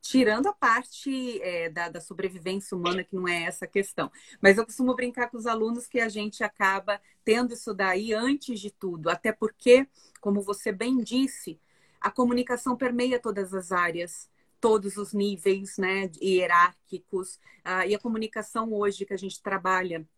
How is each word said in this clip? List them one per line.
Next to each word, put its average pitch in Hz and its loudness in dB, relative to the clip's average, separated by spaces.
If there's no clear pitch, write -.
Tirando 254 4
a - 0
parte, 254 -2
é, 170 -4
da, 160 -6
da 165 -12
sobrevivência 190 -6
humana, 180 -2
que - -12
não 185 -2
é 170 -2
essa 180 -6
a 175 -12
questão. - -2
Mas 196 10
eu 226 0
costumo 254 0
brincar 247 -2
com 247 -12
os 226 -6
alunos 226 -2
que 247 -2
a 226 0
gente 208 -6
acaba 196 0
tendo 240 2
isso 220 -8
daí 196 0
antes 247 -2
de 202 -10
tudo. 170 -4
Até 214 0
porque, 247 6
como 202 2
você 202 -4
bem 240 0
disse, 240 -4
a 202 -2
comunicação 247 0
permeia 247 0
todas 202 -4
as 185 -6
áreas, 170 -4
todos 202 2
os 202 -8
níveis, 196 0
né, 190 -2
hierárquicos. 180 2
Ah, 185 0
e 202 2
a 202 -2
comunicação 220 -4
hoje 202 0
que 202 -8
a 190 -6
gente 185 -10
trabalha 185 -2